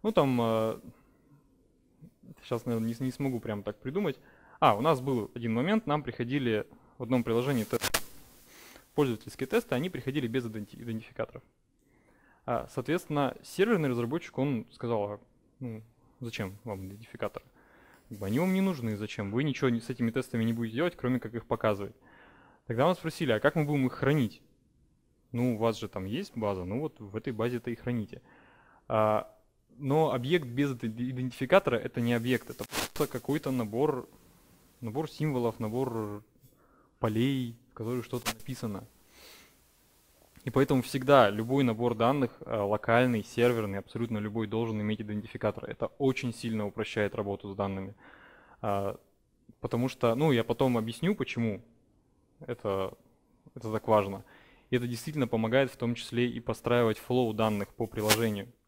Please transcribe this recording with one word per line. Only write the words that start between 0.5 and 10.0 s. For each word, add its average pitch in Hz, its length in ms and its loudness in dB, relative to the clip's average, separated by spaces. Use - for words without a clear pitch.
щас, 117 200 -4
наверное, 113 220 0
не, 117 120 -2
не 131 120 -2
смогу 131 280 -2
прям 104 240 -6
так - 160 -6
придумать. 156 400 -4
А, 113 160 8
у 107 60 -4
нас 147 200 4
был 127 340 -2
один 117 180 -2
момент, 185 340 0
нам 147 160 0
приходили 120 640 -2
в 127 60 -8
одном 120 200 2
приложении 120 400 2
тест-, - 400 0
пользовательские 131 520 0
тесты, 226 280 0
они 156 140 -2
приходили 135 380 -4